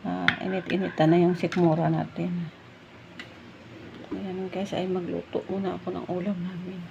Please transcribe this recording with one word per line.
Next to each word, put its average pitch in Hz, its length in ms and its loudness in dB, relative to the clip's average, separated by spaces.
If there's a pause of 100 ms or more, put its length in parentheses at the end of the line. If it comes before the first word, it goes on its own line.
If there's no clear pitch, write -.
Ah, 180 400 0
init-initan 180 720 4
na 175 80 8
yung 175 160 4
sikmura 170 480 4
natin. 165 640 -2 (1600)
Ayan 190 400 -4
guys, 196 240 -4
ay 185 160 0
magluto 175 560 -4
muna 185 320 -2
ako 180 160 -6
ng - 160 -6
ulam 185 240 0
namin. 180 560 -8